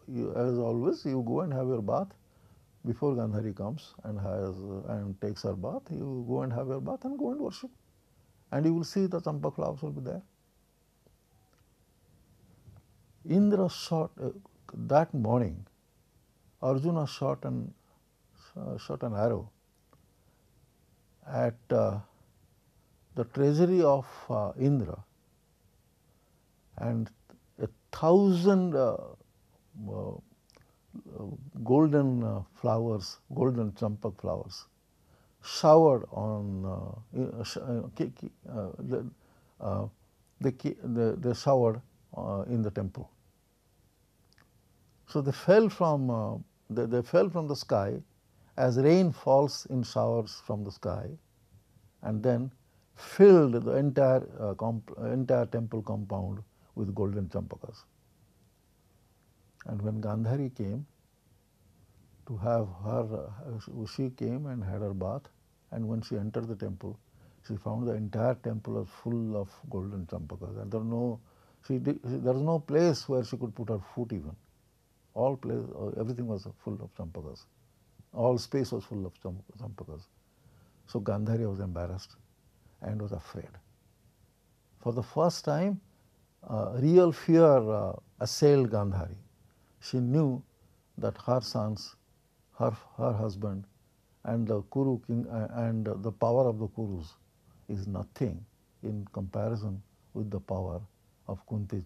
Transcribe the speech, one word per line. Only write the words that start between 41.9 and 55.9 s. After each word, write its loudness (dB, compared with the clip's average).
uh, -4
in 0
the 0
temple. -8
So 0
they 0
fell 8
from, 2
uh, -2
they, 0
they 2
fell 4
from -4
the -2
sky 0
as 2
rain 6
falls 2
in -2
showers -2
from -4
the -6
sky, -6
and -4
then 2
filled 10
the 0
entire, 4
uh, -2
comp-, -4
entire 0
temple -4
compound -4